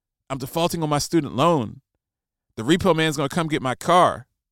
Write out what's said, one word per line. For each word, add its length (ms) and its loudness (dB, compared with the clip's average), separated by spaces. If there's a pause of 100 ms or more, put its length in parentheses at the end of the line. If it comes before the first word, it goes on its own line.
(320)
I'm 80 -6
defaulting 420 -2
on 80 -2
my 100 0
student 360 -2
loan. 460 0 (760)
The 80 -8
repo 320 2
man's 220 -2
gonna 120 -2
come 200 -4
get 120 -2
my 140 -4
car. 500 2 (260)